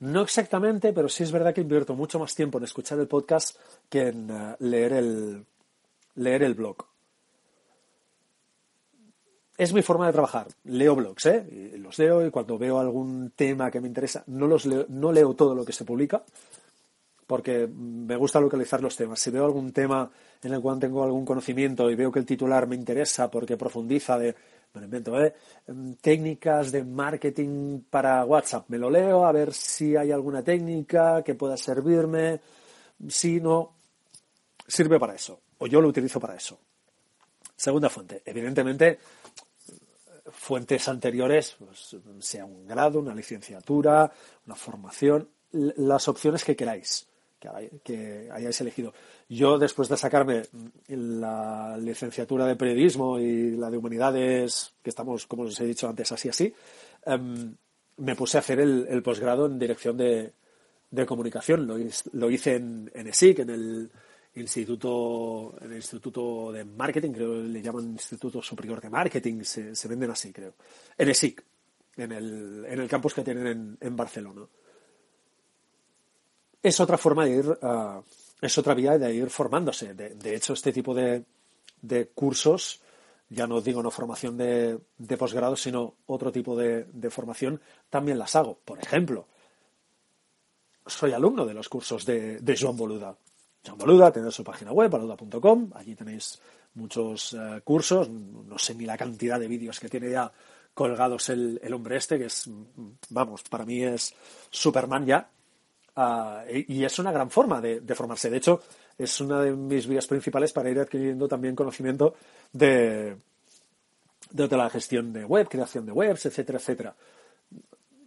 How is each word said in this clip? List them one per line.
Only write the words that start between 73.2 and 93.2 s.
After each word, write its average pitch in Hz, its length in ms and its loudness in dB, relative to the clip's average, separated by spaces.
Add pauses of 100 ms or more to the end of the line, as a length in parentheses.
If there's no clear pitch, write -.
tienen 123 240 -4
en, 113 320 -6
en 123 160 -8
Barcelona. 104 520 -8 (2250)
Es 190 180 4
otra 170 160 4
forma 151 300 4
de 131 40 4
ir, 139 300 2
ah, 110 400 -2 (400)
es - 160 -2
otra 139 160 4
vía 131 240 4
de 123 180 2
ir 123 140 -2
formándose. 131 640 -2
De, 104 220 -14
de 107 200 -8
hecho, 110 200 -4
este 131 180 -2
tipo 127 220 -4
de, 123 300 0 (580)
de 120 260 -2
cursos, - 720 0 (480)
ya 120 180 -6
no 117 140 0
digo 120 220 -2
no 117 80 -2
formación 120 480 -8
de, 120 400 0 (180)
de 120 220 -6
posgrado, 123 380 -2
sino 123 400 -6 (100)
otro 131 260 -4
tipo 123 240 -4
de, 117 280 0
de 117 260 -8
formación, 127 500 -6 (300)
también 143 280 0
las 104 160 -4
hago. 143 300 2
Por - 140 -14
ejemplo, 139 480 0 (1600)
soy - 260 -2
alumno 170 320 2
de 107 80 -6
los 107 160 -12
cursos 117 380 -8
de, 110 340 -2
de 120 160 0
Joan 123 220 -2
Boluda. 107 360 -6 (500)